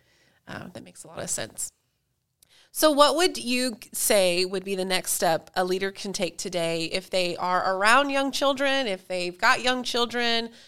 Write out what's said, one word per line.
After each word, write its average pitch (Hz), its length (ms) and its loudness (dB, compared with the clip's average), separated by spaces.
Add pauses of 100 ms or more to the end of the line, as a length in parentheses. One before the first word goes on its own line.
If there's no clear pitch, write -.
(500)
Uh, - 240 -14
that - 100 -16
makes - 220 -20
a - 20 -20
lot 165 120 -16
of 175 100 -10
sense. - 400 -8 (1040)
So 311 160 4
what 285 280 6
would 349 200 2
you 247 400 -2 (140)
say 185 540 2
would 190 180 -6
be 196 120 -4
the 185 100 -2
next 185 260 0
step 165 460 0
a 185 80 2
leader 185 260 -2
can 196 220 -10
take 180 240 -4
today 165 480 -4
if 180 240 -6
they 180 260 -2
are 185 400 0
around 240 360 4
young 277 200 0
children, 269 560 0
if 185 220 -6
they've 180 280 -6
got 247 240 2
young 254 220 0
children, 233 680 -2 (160)